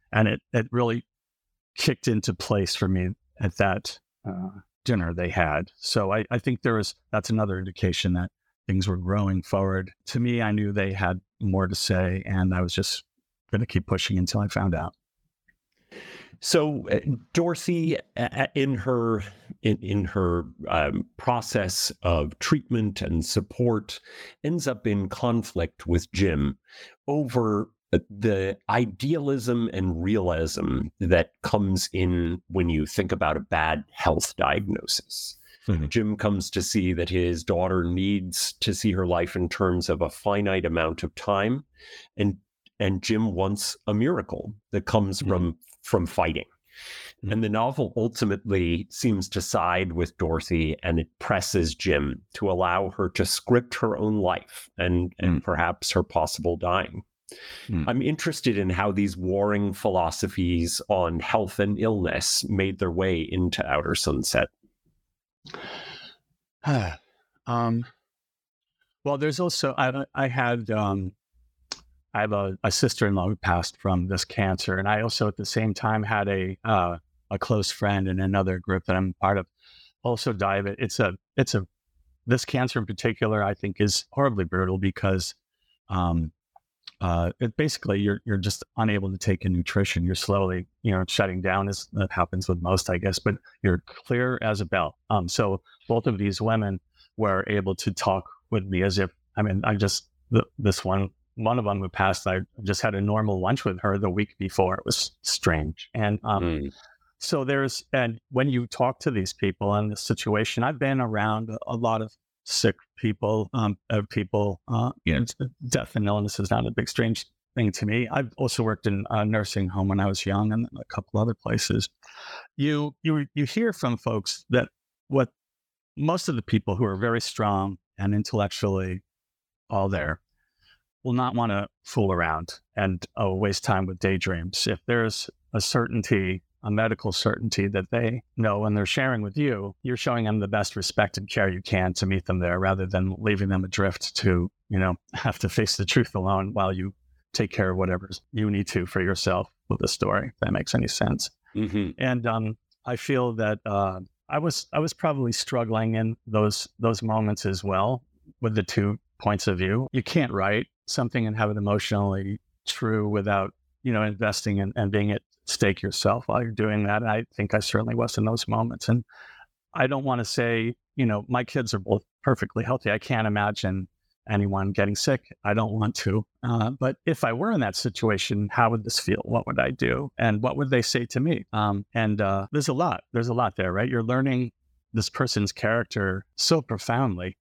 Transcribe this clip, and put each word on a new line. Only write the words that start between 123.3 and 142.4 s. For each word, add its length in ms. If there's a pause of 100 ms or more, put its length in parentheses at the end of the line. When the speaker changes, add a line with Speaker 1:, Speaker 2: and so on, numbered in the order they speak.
Speaker 1:
you 120
hear 280
from 240
folks 520
that 200 (400)
what 200 (680)
most 320
of 60
the 60
people 360
who 80
are 100
very 240
strong 580 (200)
and 180
intellectually 880 (680)
all 200
there 320 (800)
will 100
not 220
wanna 320 (160)
fool 280
around 480 (160)
and, 300 (160)
uh, 80
waste 340
time 220
with 140
daydreams. 680
If 200
there's 420 (240)
a 60
certainty, 840 (200)
a 80
medical 400
certainty 580
that 220
they 320 (120)
know 300
and 100
they're 100
sharing 360
with 160
you, 460
you're 120
showing 300
them 140
the 80
best 280
respect 420
and 120
care 200
you 120
can 320
to 120
meet 200
them 140
there 200